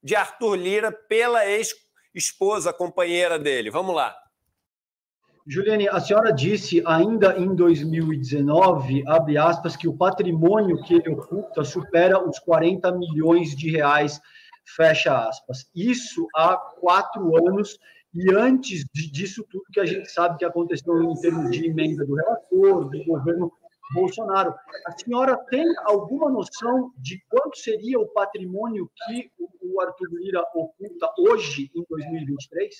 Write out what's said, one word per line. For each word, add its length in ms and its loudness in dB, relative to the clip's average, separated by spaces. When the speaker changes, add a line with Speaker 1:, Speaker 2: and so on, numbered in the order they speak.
Speaker 1:
de 140 0
Arthur 380 -2
Lira 360 -2
pela 560 0
ex-esposa, 1300 -4
companheira 680 0
dele. 320 -2
Vamos 240 -2
lá. 180 -2
Speaker 2:
Juliane, 400 0
a 120 0
senhora 340 2
disse 540 0
ainda 500 4
em 160 0
dois 300 4
mil 280 -2
e 60 -2
dezenove, 880 2
abre 300 2
aspas, 380 0
que 120 -6
o 80 -2
patrimônio 840 2
que 140 2
ele 140 4
oculta 540 -6
supera 560 2
os 200 -4
quarenta 520 2
milhões 640 0
de 140 -4
reais, 500 2
fecha 520 4
aspas. 480 -10
Isso 600 -2
há 220 4
quatro 800 0
anos 300 -2
e 220 2
antes 580 2
de, 200 -8
disso 360 -8
tudo 240 -14
que 80 0
a 60 2
gente 240 -6
sabe 280 0
que 80 -4
aconteceu 580 -2
em 180 -2
termos 300 0
de 160 -2
emenda 360 -2
do 120 -4
relator, 720 2
do 160 -10
governo 480 -2
Bolsonaro. 640 0
A 60 -10
senhora 440 0
tem 160 0
alguma 480 0
noção 680 -4
de 320 -14
quanto 300 -2
seria 400 -4
o 80 -2
patrimônio 840 -6
que 320 -10
o, 380 -10
o 60 -2
Arthur 320 -8
Lira 280 -6
oculta 640 -8
hoje, 560 2
em 120 -8
dois 220 -10
mil 140 -8
e 20 -8
vinte 200 -8
e 40 -20
três? 300 -6